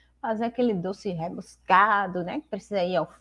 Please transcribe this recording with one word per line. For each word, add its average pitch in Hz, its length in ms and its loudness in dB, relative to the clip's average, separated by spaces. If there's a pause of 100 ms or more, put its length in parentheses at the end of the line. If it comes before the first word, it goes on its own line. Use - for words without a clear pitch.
(220)
fazer 226 240 -4
aquele 240 300 0
doce 185 340 -6
rebuscado, 185 1120 0
né? 185 160 -6
Que - 80 -14
precisa 196 360 -4
ir 180 120 -2
ao 160 260 0